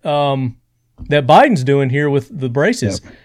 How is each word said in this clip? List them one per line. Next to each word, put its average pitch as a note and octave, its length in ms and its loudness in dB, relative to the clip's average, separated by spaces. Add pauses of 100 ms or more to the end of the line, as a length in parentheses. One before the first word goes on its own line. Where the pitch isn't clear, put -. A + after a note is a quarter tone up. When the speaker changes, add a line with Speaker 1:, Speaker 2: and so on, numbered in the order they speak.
Speaker 1:
um, C#3 520 -2 (500)
that C#3+ 180 0
Biden's F3+ 380 4
doing C#3 260 0
here C#3+ 180 -2
with C#3 300 -4
the C3 100 -6
braces. C3+ 540 -2
Speaker 2:
Yep. - 120 -20 (100)